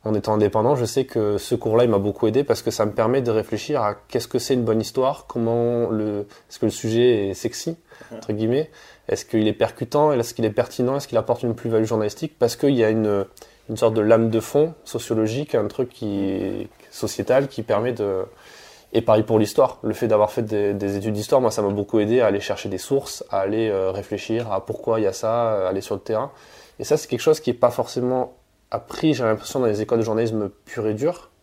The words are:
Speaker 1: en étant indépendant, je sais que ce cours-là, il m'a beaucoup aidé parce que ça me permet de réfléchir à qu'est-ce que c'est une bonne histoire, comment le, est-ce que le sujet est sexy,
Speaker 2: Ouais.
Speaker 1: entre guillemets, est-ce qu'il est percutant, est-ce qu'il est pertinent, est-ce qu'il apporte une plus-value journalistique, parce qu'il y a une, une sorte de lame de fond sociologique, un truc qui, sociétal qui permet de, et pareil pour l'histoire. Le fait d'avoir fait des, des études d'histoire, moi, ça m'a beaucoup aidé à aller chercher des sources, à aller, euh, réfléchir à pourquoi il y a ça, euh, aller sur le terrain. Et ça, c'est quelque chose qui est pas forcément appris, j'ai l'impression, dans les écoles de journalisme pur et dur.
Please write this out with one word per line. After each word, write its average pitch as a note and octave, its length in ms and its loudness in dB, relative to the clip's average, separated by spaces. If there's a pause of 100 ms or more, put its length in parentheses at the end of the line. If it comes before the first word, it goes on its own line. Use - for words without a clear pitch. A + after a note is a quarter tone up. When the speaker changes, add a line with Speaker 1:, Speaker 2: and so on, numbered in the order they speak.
Speaker 1:
en G#2+ 80 -2
étant G#2+ 200 0
indépendant, G#2+ 420 4
je A#2+ 100 0
sais C3 200 0
que G#2 320 0
ce - 160 -2
cours-là, A#2 300 2
il A#2+ 60 4
m'a G2+ 100 4
beaucoup G2+ 260 0
aidé A#2 180 2
parce - 180 0
que A2+ 100 -2
ça A2 140 0
me G#2 60 -2
permet A#2+ 300 2
de A#2+ 100 -2
réfléchir A2 520 -2
à G#2 120 0 (120)
qu'est-ce - 200 -4
que B2+ 120 -2
c'est C3+ 140 -2
une B2 100 2
bonne A2 180 2
histoire, C3 460 -2
comment A#2 640 0
le, G#2+ 360 -2 (240)
est-ce - 80 -20
que - 80 -2
le G#2+ 60 2
sujet A2+ 580 2
est F#2 40 -4
sexy, - 440 -6 (340)
Speaker 2:
Ouais. A2+ 60 -14
Speaker 1:
entre A2 160 -8
guillemets, A#2+ 380 0 (360)
est-ce - 180 -2
qu'il A2 220 2
est G#2 60 2
percutant, D3 600 0
est-ce A#2 200 -2
qu'il A2+ 120 -2
est G#2+ 60 2
pertinent, B2 440 -2
est-ce C#3 120 -6
qu'il A2+ 100 -2
apporte A2+ 260 -2
une A#2 100 0
plus-value A2+ 300 0
journalistique, A2 560 -4
parce A#2 160 2
qu'il C#3 200 2
y A#2 80 4
a A2 60 4
une, G#2 360 2 (440)
une A2 80 -6
sorte A2+ 160 2
de A2 80 2
lame A2+ 300 6
de A2 80 2
fond D3+ 340 0 (100)
sociologique, A2+ 680 -2
un G#2+ 140 2
truc B2 220 -4
qui, G2 800 -4 (200)
sociétal B2+ 600 -2
qui - 120 -10
permet A2 300 0
de, G2+ 320 -2 (680)
et A2+ 100 2
pareil A2 220 4
pour A2+ 140 2
l'histoire. A2 460 2
Le A2 100 -2
fait A#2+ 140 -2
d'avoir G#2+ 240 4
fait B2 100 -4
des, G#2 320 0
des G2+ 240 -4
études G#2+ 160 -4
d'histoire, A2 280 2
moi, A2+ 100 2
ça A2 100 -2
m'a G2+ 80 2
beaucoup G2+ 300 0
aidé A2+ 220 2
à A2 60 4
aller G2 120 2
chercher G2+ 300 -6
des F#2 100 -6
sources, - 500 -4
à G2 100 -2
aller, G#2+ 300 0
euh, F#2+ 220 0
réfléchir G#2+ 600 -4
à F#2+ 140 -4
pourquoi A2+ 340 -2
il A2 40 0
y G2 40 2
a F#2+ 60 0
ça, A2+ 400 -2
euh, F#2 160 0
aller G2 120 -2
sur - 140 -6
le F#2+ 60 -10
terrain. A2+ 300 -4 (480)
Et - 40 -8
ça, D#3 140 2
c'est - 100 -6
quelque F#3 140 -4
chose D#3 180 2
qui - 100 -4
est A#2 40 0
pas A#2+ 160 4
forcément B2 640 -4 (380)
appris, D3+ 420 -2
j'ai B2 100 -2
l'impression, A2 360 -2
dans B2 80 2
les G#2 140 0
écoles A#2 180 0
de A2+ 40 2
journalisme A2 460 0 (160)
pur G#2+ 220 -4
et G#2+ 60 0
dur. D3 360 -4 (140)